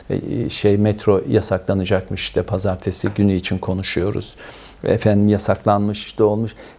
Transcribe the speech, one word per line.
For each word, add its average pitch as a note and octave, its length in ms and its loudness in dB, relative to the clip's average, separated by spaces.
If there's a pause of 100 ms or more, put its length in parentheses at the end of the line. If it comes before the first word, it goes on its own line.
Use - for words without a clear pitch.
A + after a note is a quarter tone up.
e, G2 400 -4
şey, G2+ 280 2
metro G#2 520 2
yasaklanacakmış, F#2+ 920 0
işte - 220 -2
pazartesi F#2+ 720 -4
günü G2+ 180 4
için F#2 240 -2
konuşuyoruz. F#2 800 -2 (480)
Efendim G#2 460 4
yasaklanmış, G#2 760 0
işte - 180 0
olmuş. G#2+ 320 0 (240)